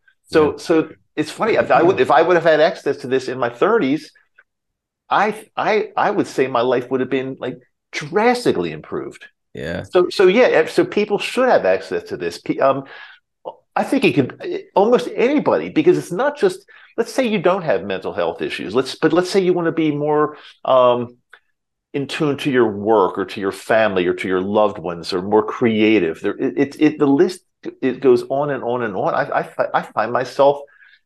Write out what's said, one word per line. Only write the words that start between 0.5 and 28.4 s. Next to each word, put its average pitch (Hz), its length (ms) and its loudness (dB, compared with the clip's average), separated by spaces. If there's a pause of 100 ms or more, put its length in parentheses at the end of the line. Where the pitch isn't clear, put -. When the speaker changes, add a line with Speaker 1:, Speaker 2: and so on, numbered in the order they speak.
Speaker 2:
Yeah. - 60 -10
Speaker 1:
so 160 320 0 (280)
it's 156 140 -4
funny, 214 240 -2
if 117 160 2
I 135 100 6
would, 170 180 4
if 117 100 2
I 151 120 6
would 170 140 2
have 165 100 0
had 151 160 4
access 151 360 0
to 131 100 -12
this 127 200 -2
in 127 100 -6
my 123 120 -2
thirties, 208 640 0 (960)
I, 202 480 -2
I, 196 400 -2
I 165 140 0
would 190 160 -2
say 139 200 -2
my 127 140 -2
life 131 280 -2
would 131 120 -2
have 127 80 -6
been, 131 280 -4
like, - 220 -10 (320)
drastically 165 800 0
improved. 76 540 -10 (280)
Speaker 2:
Yeah. 85 300 -8
Speaker 1:
So, 180 260 2
so 190 180 4
yeah, 185 400 4
so 175 180 2
people 208 340 -2
should 254 300 0
have 127 160 4
access - 380 0
to 98 140 -10
this. 85 200 -6
Pe-, - 220 -6
um, 135 260 0 (920)
I 214 80 0
think 262 220 0
it 151 80 4
could, - 500 -2 (100)
almost 220 400 2
anybody, 196 540 0
because 156 300 2
it's 147 160 -8
not 269 240 -2
just, 185 280 -2 (320)
let's 226 140 -4
say 262 160 0
you 208 120 0
don't 180 240 2
have 104 200 0
mental 95 300 -6
health 85 280 -2
issues. 78 320 -6
Let's, - 220 -2
but 160 160 0
let's 180 180 2
say 196 120 0
you 180 100 2
wanna 165 220 -2
be 156 180 0
more, 147 460 -2 (260)
um, 123 540 2 (760)
in 139 140 -6
tune 143 300 -2
to 151 120 -4
your 120 220 4
work 101 460 2
or 95 80 -4
to - 160 -10
your 95 100 -2
family 98 560 0
or 90 60 2
to 90 120 -6
your 92 140 -2
loved 101 380 0
ones 85 340 -10
or 92 100 -2
more 104 240 2
creative. 107 760 2
There, 101 160 -4
it, 131 200 -4
it, 139 240 -2
it, 151 180 2
the 147 60 2
list, 143 360 2 (400)
it 127 180 -4
goes 123 300 4
on 143 200 -2